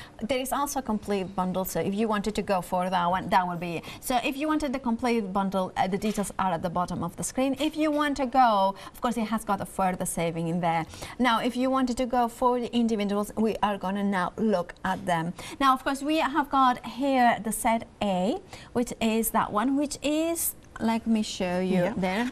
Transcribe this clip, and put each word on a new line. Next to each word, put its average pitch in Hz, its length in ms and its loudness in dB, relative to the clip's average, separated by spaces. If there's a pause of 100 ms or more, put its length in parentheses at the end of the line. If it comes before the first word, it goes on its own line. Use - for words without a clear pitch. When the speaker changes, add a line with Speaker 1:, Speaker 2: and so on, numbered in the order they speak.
(200)
Speaker 1:
There 254 180 -2
is 254 140 -4
also 277 280 -2
a - 20 -12
complete 202 540 -4
bundle, 185 280 -2
so 180 160 -4
if 190 140 -2
you 220 140 0
wanted 208 260 -2
to 208 80 -2
go 190 200 0
for 185 280 -2
that 175 200 2
one, 185 180 0
that 180 180 4
will 175 100 -4
be 170 200 -4
it. - 80 -8 (160)
So 247 240 0
if 269 120 -2
you 302 120 -2
wanted 302 240 0
the 269 60 -4
complete 233 540 0
bundle, 190 440 0
uh, - 100 2
the 190 120 -2
details 202 400 -2
are 190 140 0
at 160 100 -2
the 180 80 -2
bottom 175 340 -2
of 170 120 -6
the 180 60 -8
screen. 262 380 -2
If 302 160 -2
you 311 140 2
want 294 260 0
to 277 100 -2
go, 214 480 4 (180)
of - 80 -16
course, 240 160 0
it 220 120 -2
has 220 160 -2
got 196 160 -2
a 175 60 -6
further 185 400 0
saving 165 420 -2
in 170 120 0
there. 165 260 0 (320)
Now, 233 220 4
if 240 160 -2
you 262 140 0
wanted 254 280 2
to 254 80 0
go 240 220 2
for 247 300 2
the 240 160 -6
individuals, 208 600 2
we 214 260 2
are 202 160 0
gonna 196 260 -2
now 190 320 0
look 190 380 0 (100)
at 190 220 -2
them. 170 280 0 (260)
Now, 262 140 6
of 254 100 -4
course, 277 180 -2
we 302 160 0
have 277 320 0
got 269 360 4
here 247 580 4
the 220 80 -2
set 226 340 0 (140)
A, 202 380 2 (340)
which 240 280 -2
is 220 300 2
that 208 220 2
one, 247 240 2
which 285 260 -2
is, 320 520 0 (260)
let 226 260 0
me 220 160 2
show 180 380 -2
you 185 240 2
Speaker 2:
Yeah. 196 120 0
Speaker 1:
there. 190 340 0